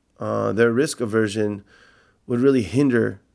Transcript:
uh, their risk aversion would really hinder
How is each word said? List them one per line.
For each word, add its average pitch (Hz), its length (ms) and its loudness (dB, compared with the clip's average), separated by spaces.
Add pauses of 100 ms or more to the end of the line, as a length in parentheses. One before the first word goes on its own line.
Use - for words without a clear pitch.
(200)
uh, 107 320 -2
their 117 180 4
risk 139 300 0
aversion 104 640 -2 (600)
would 120 140 -2
really 131 220 4
hinder 110 600 0 (120)